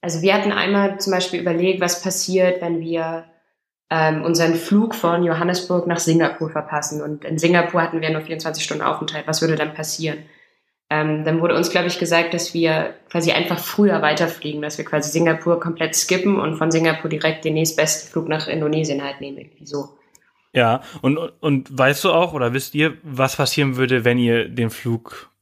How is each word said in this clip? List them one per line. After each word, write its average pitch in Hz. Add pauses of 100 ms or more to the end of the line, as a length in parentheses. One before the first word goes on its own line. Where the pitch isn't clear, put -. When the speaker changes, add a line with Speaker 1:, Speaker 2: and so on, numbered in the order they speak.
Speaker 1:
Also 160
wir 190
hatten 202
einmal 196
zum 196
Beispiel 180
überlegt, 180
was 175
passiert, 185
wenn 170
wir, 165 (640)
ähm, 160
unseren 165
Flug 208
von 170
Johannesburg 175
nach 170
Singapur 160
verpassen. 151
Und 147
in 160
Singapur 170
hatten 165
wir 156
nur 156
vierundzwanzig 160
Stunden 151
Aufenthalt. 156
Was 156
würde 160
dann 151
passieren? 156 (720)
Ähm, 156
dann 160
wurde 170
uns, 170
glaub 175
ich, 175
gesagt, 170
dass 170
wir 165 (140)
quasi 165
einfach 170
früher 190
weiterfliegen, 151
dass 151
wir 160
quasi 147
Singapur 165
komplett 160
skippen 185
und 156
von 160
Singapur 160
direkt 160
den 156
nächstbesten 156
Flug 165
nach 156
Indonesien 151
halt 139
nehmen, 139
irgendwie -
so. 143 (560)
Speaker 2:
Ja, 120 (180)
und, 135
und 143
weißt 135
du 185
auch 165
oder 123
wisst 135
ihr, 151
was 135
passieren 135
würde, 127
wenn 123
ihr 117
den 120
Flug - (120)